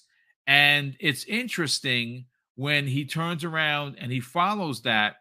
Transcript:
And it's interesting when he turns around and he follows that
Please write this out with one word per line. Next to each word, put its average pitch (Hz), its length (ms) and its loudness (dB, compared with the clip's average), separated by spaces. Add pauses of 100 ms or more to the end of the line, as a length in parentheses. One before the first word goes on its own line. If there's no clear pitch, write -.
(480)
And 143 520 4
it's 151 260 0
interesting 127 1000 -2 (300)
when 143 320 0
he 135 180 -2
turns 160 380 -4
around 151 560 -2
and 120 120 -6
he 127 80 -2
follows 175 600 -2
that 107 400 2